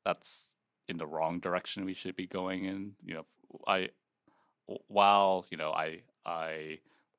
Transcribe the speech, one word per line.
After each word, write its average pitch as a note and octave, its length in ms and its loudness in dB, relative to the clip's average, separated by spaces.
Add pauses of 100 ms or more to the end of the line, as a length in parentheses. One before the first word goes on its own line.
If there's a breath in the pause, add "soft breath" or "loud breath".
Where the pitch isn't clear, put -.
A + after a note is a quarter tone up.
that's - 500 -4 (340)
in F#2 80 -6
the D#2+ 100 -8
wrong D#2+ 320 -2
direction F2+ 460 -4
we F#2 80 -6
should F#2 220 -8
be F#2 120 -8
going F#2 380 -4
in. G2 280 -6 (120)
You - 100 -10
know, D#2+ 100 -10 (420)
I, F#2+ 220 2 (800 soft breath)
w-, E2+ 200 -12
while, G2+ 640 6
you F2+ 80 -10
know, D#2 140 -2
I, D#2+ 300 -2 (240)
I D#2+ 540 -6 (400 soft breath)